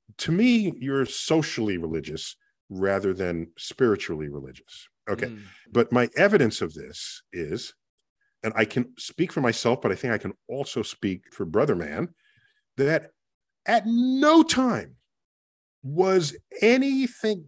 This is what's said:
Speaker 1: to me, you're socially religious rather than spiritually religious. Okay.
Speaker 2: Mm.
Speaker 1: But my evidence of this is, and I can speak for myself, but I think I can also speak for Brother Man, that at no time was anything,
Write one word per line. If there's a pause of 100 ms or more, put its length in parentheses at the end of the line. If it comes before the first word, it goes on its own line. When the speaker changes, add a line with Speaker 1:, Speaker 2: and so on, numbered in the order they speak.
(200)
Speaker 1:
to
me,
you're
socially
religious (320)
rather
than (100)
spiritually
religious. (220)
Okay.
Speaker 2:
Mm. (300)
Speaker 1:
But
my
evidence
of
this (100)
is, (680)
and
I
can
speak
for
myself,
but
I
think
I
can (140)
also
speak
for
Brother
Man, (680)
that (560)
at
no
time (880)
was (260)
anything,